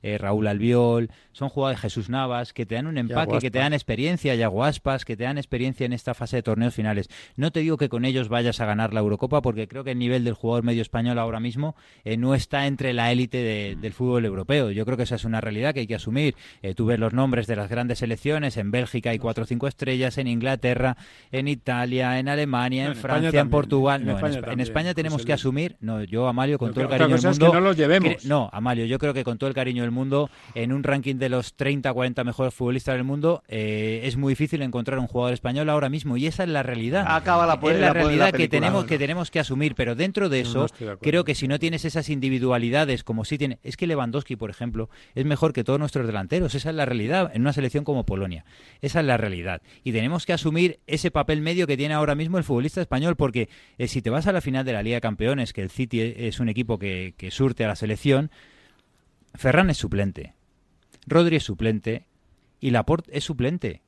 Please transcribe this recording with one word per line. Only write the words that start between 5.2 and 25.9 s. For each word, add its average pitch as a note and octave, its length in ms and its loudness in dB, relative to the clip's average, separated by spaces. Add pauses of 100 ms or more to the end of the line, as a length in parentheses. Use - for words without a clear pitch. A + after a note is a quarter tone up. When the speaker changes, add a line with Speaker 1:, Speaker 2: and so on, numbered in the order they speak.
Speaker 1:
dan C#3 160 -4
experiencia B2+ 480 -2
en A#2+ 60 -2
esta B2 200 -6
fase A#2+ 220 -6
de A#2 80 0
torneos A2+ 320 2
finales. G#2+ 340 -2 (280)
No D3 140 2
te D#3+ 100 0
digo D#3 160 2
que C#3 120 0
con A#2+ 160 -2
ellos C3 240 0
vayas A#2+ 320 2
a A2 60 0
ganar G#2+ 260 0
la A2 60 0
Eurocopa, B2 420 2
porque A2 260 -2
creo C3+ 160 -12
que C3 100 -6
el B2 40 -2
nivel B2 260 2
del A#2 120 0
jugador A#2 280 0
medio A#2 200 2
español A#2+ 340 -2
ahora A2+ 220 -2
mismo, B2 360 -4 (300)
eh, A2 100 -2
no B2+ 200 2
está C#3 320 0
entre C3+ 260 -2
la A#2+ 180 2
élite B2 280 2
de, G#2 420 -2
del G#2 120 -6
fútbol B2 320 0
europeo. G#2+ 440 0
Yo G#2 160 -2
creo B2 100 -2
que A#2+ 100 -2
esa A#2+ 100 -2
es G2+ 100 -6
una A2+ 160 0
realidad A2+ 320 -2
que C3+ 60 -4
hay A2+ 80 -4
que A2 80 -4
asumir. B2+ 400 0 (260)
Eh, F#2+ 140 -4
tú A2+ 100 0
ves A2+ 140 2
los A2+ 140 0
nombres A#2+ 340 2
de A2+ 80 -2
las G#2 120 -4
grandes A#2+ 300 -2
selecciones, C3 600 -2
en G#2 120 -2
Bélgica A#2+ 400 -2
hay A2+ 80 0
cuatro A2+ 280 -2
o - 20 -16
cinco A#2+ 200 -2
estrellas, C3 520 -2
en C3 80 -2
Inglaterra, B2 720 0 (340)
en C3+ 160 -2
Italia, B2+ 720 0
en C3+ 100 -2
Alemania, C3 540 0
Speaker 2:
No, - 60 -2
Speaker 1:
en - 20 -4
Speaker 2:
en C3 60 -6
España B2+ 160 -4
Speaker 1:
Francia, D#3 160 2
en - 20 0 (140)
Speaker 2:
también, - 40 -4
Speaker 1:
Portugal. C#3 520 2
Speaker 2:
en - 20 -6
Speaker 1:
No, C#3 80 0
en C3 60 0
Speaker 2:
España D3 160 0
Speaker 1:
Espa-, C3+ 40 -4
en A#2+ 120 -6
Speaker 2:
también, B2 180 -2
Speaker 1:
España D#3+ 260 -2
tenemos D#3 280 -2
Speaker 2:
José A#2 60 -6
Speaker 1:
que D3+ 40 2
Speaker 2:
Luis. C#3 100 0
Speaker 1:
asumir, C#3 380 -2
no, A2 240 -4